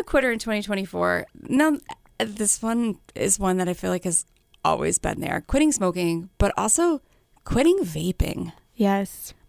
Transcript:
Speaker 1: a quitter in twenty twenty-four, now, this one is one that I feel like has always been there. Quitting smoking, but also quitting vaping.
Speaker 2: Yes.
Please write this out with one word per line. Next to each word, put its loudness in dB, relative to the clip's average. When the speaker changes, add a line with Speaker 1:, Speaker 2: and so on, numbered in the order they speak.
Speaker 1:
a -2
quitter 2
in -2
twenty -2
twenty-four, -2
now, 2
this -2
one -2
is 0
one 2
that 0
I -2
feel -4
like -2
has -2
always 0
been -4
there. -4
Quitting 4
smoking, -2
but 2
also 2
quitting 4
vaping. -2
Speaker 2:
Yes. -2